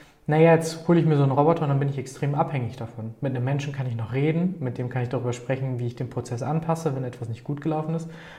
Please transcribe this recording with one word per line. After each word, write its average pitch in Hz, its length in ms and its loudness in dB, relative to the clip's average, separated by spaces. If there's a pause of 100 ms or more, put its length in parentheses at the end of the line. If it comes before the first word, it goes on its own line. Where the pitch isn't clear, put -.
(260)
"Naja, 160 280 8
jetzt - 340 0
hole 170 100 6
ich 151 80 4
mir 151 100 4
so 143 60 6
einen 135 100 4
Roboter 156 300 4
und 147 60 0
dann 139 100 2
bin 139 100 0
ich 139 100 -4
extrem 143 360 -4
abhängig 135 420 -2
davon. 113 440 -10
Mit 131 140 -2
einem 123 100 -2
Menschen 139 280 -2
kann 135 140 -4
ich 120 80 -4
noch 113 180 -6
reden, 160 460 0
mit 123 200 -4
dem 123 100 -4
kann 123 140 -2
ich 120 80 -4
darüber 120 220 -2
sprechen, 131 460 -4
wie 120 80 -2
ich 120 100 -6
den 123 140 -6
Prozess 120 320 -6
anpasse, 160 540 -2
wenn 131 80 -6
etwas 117 240 -8
nicht 113 160 -10
gut 143 160 -6
gelaufen 156 340 -2
ist. 165 140 -6 (300)